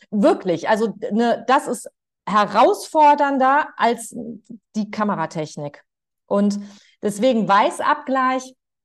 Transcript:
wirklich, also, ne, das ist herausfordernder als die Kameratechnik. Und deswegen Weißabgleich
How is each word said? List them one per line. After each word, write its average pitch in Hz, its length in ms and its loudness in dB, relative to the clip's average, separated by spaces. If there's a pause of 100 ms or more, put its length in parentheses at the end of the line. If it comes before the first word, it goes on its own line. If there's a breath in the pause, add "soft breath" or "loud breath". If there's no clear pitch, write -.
(120)
wirklich, 196 580 0
also, 214 240 0 (180)
ne, 233 360 0
das 277 200 2
ist - 220 -8 (360)
herausfordernder 277 1500 2
als 233 400 -2 (600)
die 208 160 -6
Kameratechnik. 160 920 -6 (420)
Und 202 340 0 (420 loud breath)
deswegen 208 460 0
Weißabgleich 262 1080 0 (320)